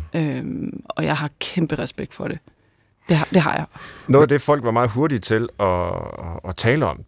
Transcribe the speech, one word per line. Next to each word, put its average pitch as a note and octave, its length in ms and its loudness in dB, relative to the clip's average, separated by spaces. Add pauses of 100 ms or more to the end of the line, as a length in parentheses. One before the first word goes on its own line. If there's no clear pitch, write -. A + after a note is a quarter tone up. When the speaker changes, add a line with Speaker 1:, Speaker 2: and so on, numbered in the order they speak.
(140)
Speaker 1:
Øhm, - 720 -4
og - 160 -4
jeg D3+ 120 0
har D3 140 -4 (100)
kæmpe - 380 -2
respekt - 360 -8
for - 140 -8
det. - 100 -8 (720)
Det F3 80 6
har, D3+ 160 0
det F#3+ 80 6
har D#3 140 0
jeg. D#3+ 100 -4 (440)
Speaker 2:
Noget C#3 140 8
af D3+ 60 6
det, C#3+ 140 2
folk D3 220 2
var A#2 60 2
meget A#2 200 2
hurtige C3+ 280 0
til A2 300 0 (120)
at, G#2 80 4
at, F2 800 -4
at F#2 80 -8
tale B2+ 300 2
om, D2+ 220 -4